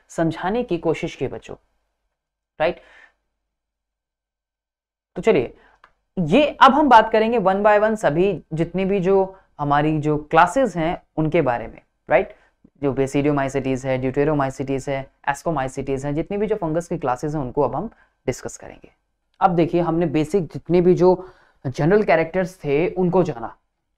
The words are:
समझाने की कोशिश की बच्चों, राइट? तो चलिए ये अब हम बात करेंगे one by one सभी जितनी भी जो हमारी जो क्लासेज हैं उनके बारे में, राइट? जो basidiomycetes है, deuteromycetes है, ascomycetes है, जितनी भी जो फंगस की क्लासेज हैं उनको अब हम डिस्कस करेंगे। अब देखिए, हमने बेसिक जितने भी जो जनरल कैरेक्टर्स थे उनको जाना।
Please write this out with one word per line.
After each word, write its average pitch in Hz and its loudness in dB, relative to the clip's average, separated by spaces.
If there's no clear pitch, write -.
समझाने 180 -4
की 175 -4
कोशिश 165 -4
की 131 -6
बच्चों, - -12
राइट? 170 -2
तो 185 -10
चलिए 175 0
ये 202 2
अब 254 8
हम 294 4
बात 220 6
करेंगे 220 2
one 190 2
by 208 4
one 214 0
सभी 175 0
जितनी 165 -4
भी 196 0
जो 190 0
हमारी 147 0
जो 151 0
क्लासेज 175 2
हैं 165 -4
उनके 156 2
बारे 117 -2
में, - -20
राइट? 165 2
जो 139 0
basidiomycetes 135 -2
है, 131 -2
deuteromycetes 135 -2
है, 135 -8
ascomycetes 135 -6
है, 147 -4
जितनी 165 -6
भी 208 -2
जो 208 -2
फंगस 170 -4
की 175 -6
क्लासेज 147 -4
हैं 151 -4
उनको 127 -4
अब 127 0
हम 202 -6
डिस्कस - -8
करेंगे। - -20
अब 175 2
देखिए, 170 0
हमने 165 0
बेसिक 156 -2
जितने 170 0
भी 180 6
जो 180 2
जनरल 170 2
कैरेक्टर्स 175 0
थे 147 0
उनको 180 0
जाना। 117 -8